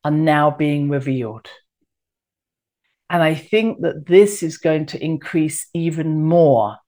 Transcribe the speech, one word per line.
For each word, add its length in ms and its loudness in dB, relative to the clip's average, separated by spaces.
are 60 -2
now 400 2
being 380 -2
revealed. 600 -6
And 120 2
I 120 2
think 480 -2
that 240 -6
this 360 4
is 140 -6
going 300 -2
to 180 -10
increase 680 -4
even 500 -2
more. 640 2